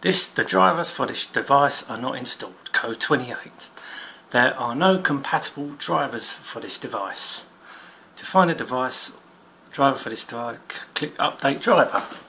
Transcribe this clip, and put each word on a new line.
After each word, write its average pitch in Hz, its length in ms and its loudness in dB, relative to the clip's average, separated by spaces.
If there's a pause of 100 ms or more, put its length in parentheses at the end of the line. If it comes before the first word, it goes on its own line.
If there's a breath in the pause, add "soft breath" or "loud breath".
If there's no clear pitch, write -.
This, - 260 2
the - 160 -2
drivers 170 460 4
for - 160 -4
this - 200 -4
device 139 580 2
are 113 140 -8
not 127 200 -4
installed. - 560 -12
Code 117 260 -2
twenty-eight. - 680 -4 (640 loud breath)
There 123 280 4
are 120 160 -4
no 185 220 4
compatible 147 720 -2 (100)
drivers 139 540 -2
for - 260 -12
this - 180 -10
device. 104 680 -8 (720 loud breath)
To - 80 -16
find 180 260 4
a 156 40 0
device, 127 560 -4 (600)
driver 139 260 2
for - 120 -8
this 110 160 -8
device, 120 320 -8 (120)
c-, - 100 -12 (140)
click - 240 -4
update 143 440 0
driver. 175 420 6 (260)